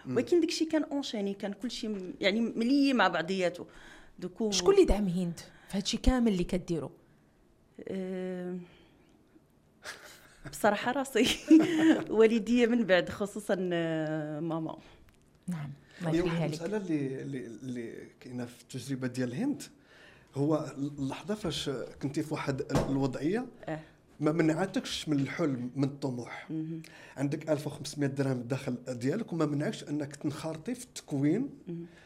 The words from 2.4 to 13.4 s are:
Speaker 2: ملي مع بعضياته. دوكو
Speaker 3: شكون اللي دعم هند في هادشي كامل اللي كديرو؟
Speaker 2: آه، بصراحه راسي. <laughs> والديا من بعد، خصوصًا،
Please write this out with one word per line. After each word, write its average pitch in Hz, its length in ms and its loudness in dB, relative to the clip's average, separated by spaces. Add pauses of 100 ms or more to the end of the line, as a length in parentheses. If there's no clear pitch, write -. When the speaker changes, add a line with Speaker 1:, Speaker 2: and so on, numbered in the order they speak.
Speaker 2:
ملي 269 520 4
مع 208 140 6
بعضياته. 175 580 0 (540)
دوكو 202 320 -2
Speaker 3:
شكون 196 220 6
اللي 392 120 10
دعم 208 220 4
هند 175 320 0 (300)
في 190 80 -4
هادشي 202 200 -2
كامل 247 340 4
اللي 180 120 2
كديرو؟ 170 480 -4 (960)
Speaker 2:
آه، 185 680 -6 (1900)
بصراحه 208 400 2
راسي. 262 340 2 (460)
<laughs> 320 380 4
والديا 220 580 6
من 233 160 4
بعد، 175 260 4
خصوصًا، 196 640 -2